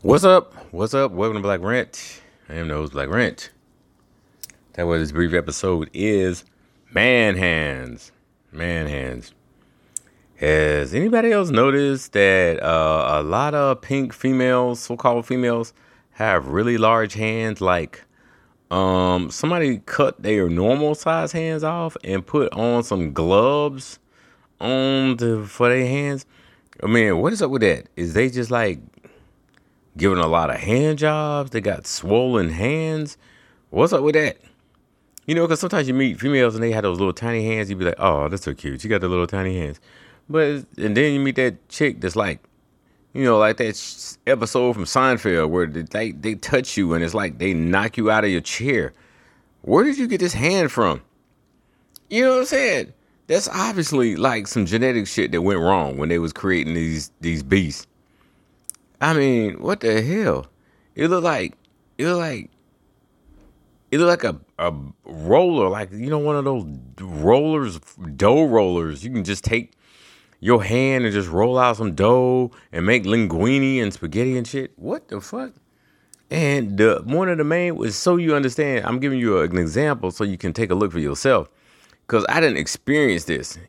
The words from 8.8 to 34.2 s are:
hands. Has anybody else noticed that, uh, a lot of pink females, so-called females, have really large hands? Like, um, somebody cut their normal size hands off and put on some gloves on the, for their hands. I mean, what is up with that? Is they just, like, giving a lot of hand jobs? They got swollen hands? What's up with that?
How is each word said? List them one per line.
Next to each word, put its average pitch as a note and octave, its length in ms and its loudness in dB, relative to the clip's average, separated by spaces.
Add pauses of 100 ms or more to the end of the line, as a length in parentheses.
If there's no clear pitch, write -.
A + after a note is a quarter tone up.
hands. B1+ 460 -8 (1040)
Has D2+ 560 2
anybody A3+ 400 2
else F#3+ 160 0
noticed C#3 640 2
that, F#2+ 500 4
uh, D#2 560 2
a D2+ 40 -2
lot B2+ 320 -2
of C#3 260 0
pink C3+ 320 -4
females, B2+ 680 0
so-called A#2+ 460 -2
females, A#2+ 480 -2 (380)
have F#2 360 0
really A2 300 0
large A2 380 2
hands? A2 440 -4
Like, F2+ 460 -2 (680)
um, F2+ 580 2
somebody D#3 560 -2
cut - 380 -2
their G2+ 240 0
normal B2+ 480 2
size D#3+ 380 -4
hands D#3+ 280 -4
off D#3+ 440 -6
and F#2 200 -4
put D3 280 0
on A#2+ 300 0
some F2 280 -2
gloves C3 880 0 (640)
on C3 560 0
the, A2+ 280 0
for A#2+ 220 0
their B2+ 180 4
hands. C#3 400 -4 (560)
I G2 60 -4
mean, A2 300 4
what D3 160 0
is G#2 80 -4
up C#3 100 0
with B2 120 0
that? D#2+ 340 2
Is E2+ 160 -4
they B2 160 2
just, B2 200 -6
like, G#2+ 300 -2 (1160)
giving F#2 200 2
a E2 100 2
lot E2 220 2
of - 80 -4
hand C#3+ 420 0
jobs? D3+ 520 -2
They A2 100 -2
got G2 260 -4
swollen A2 640 2
hands? D3+ 680 -4 (520)
What's A#2 240 2
up C3+ 80 2
with D3+ 140 2
that? D#3 200 2 (880)